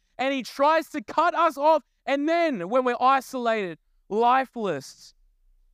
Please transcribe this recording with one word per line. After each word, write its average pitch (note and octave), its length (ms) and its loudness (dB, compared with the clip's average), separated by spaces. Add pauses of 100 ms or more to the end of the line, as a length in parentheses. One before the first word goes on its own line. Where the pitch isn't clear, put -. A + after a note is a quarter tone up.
(180)
And C4+ 160 -2
he C4 80 -4
tries D#4 480 0
to D4 120 -8
cut E4 320 -2
us D#4+ 220 0
off. D4+ 260 2 (220)
And C#4+ 240 -2
then D#4 400 0
when B3+ 160 2
we're B3 160 -2
isolated, A#3 760 0 (320)
lifeless, A3+ 1040 -2 (600)